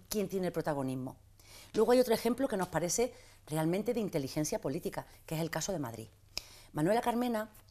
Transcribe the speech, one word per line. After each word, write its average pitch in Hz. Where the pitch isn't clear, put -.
quién 202
tiene 185
el 170
protagonismo. 131
Luego 214
hay 254
otro 233
ejemplo 247
que 214
nos 185
parece 175
realmente 175
de 233
inteligencia 156
política, 143
que 160
es 156
el 165
caso 160
de 160
Madrid. 113
Manuela 185
Carmena 233